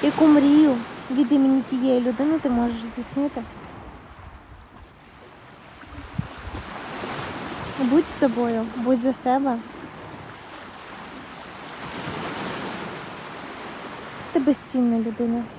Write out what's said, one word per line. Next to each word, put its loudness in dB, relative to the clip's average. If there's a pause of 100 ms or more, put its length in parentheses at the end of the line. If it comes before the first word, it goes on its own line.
Яку 6
мрію 8 (360)
від 4
імені 6
тієї 2
людини 2
ти 0
можеш 2 (160)
здійснити? -4 (4000)
Будь 6 (140)
собою, 2 (100)
будь 2
за 2
себе. 2 (4000)
Ти 4
безцінна 2
людина. 0 (160)